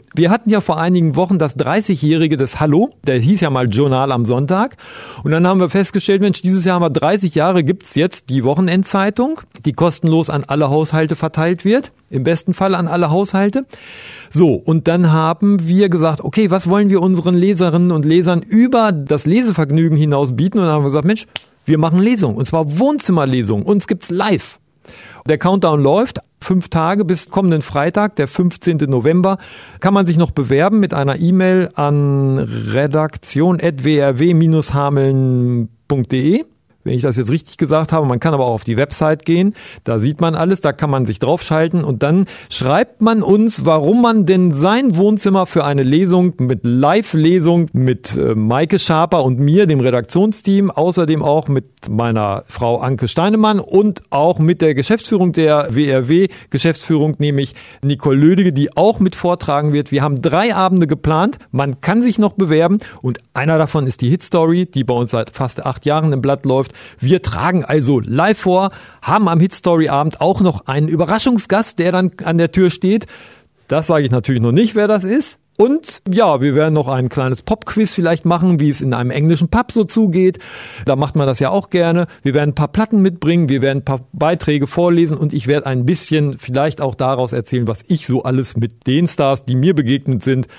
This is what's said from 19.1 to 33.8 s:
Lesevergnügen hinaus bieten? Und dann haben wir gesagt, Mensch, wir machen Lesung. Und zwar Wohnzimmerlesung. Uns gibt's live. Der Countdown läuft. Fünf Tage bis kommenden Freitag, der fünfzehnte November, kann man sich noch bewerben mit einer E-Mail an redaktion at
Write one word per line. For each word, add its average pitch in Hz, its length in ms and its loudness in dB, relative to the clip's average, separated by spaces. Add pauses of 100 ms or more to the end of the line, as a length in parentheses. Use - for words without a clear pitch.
Lesevergnügen 165 720 2
hinaus 143 360 0
bieten? 180 260 0
Und 185 80 2
dann 156 80 0
haben 147 80 2
wir 139 40 0
gesagt, 143 180 -2
Mensch, 214 200 -2 (400)
wir 156 120 2
machen 160 220 2
Lesung. 196 380 0
Und 135 80 -4
zwar 160 340 -2
Wohnzimmerlesung. 135 840 0
Uns 202 220 0
gibt's - 240 -6
live. 196 520 -4 (680)
Der 151 100 0
Countdown 175 460 2
läuft. 185 360 0 (200)
Fünf 185 300 -2
Tage 180 340 0
bis 175 280 -6
kommenden 170 320 0
Freitag, 175 540 -2
der 139 100 0
fünfzehnte 165 600 -2
November, 165 520 0 (400)
kann 196 160 2
man 196 100 2
sich 170 120 2
noch 165 120 2
bewerben 147 500 0
mit 190 140 0
einer 139 260 -2
E-Mail 185 540 2
an 143 640 0
redaktion 139 1200 -2
at 147 240 -4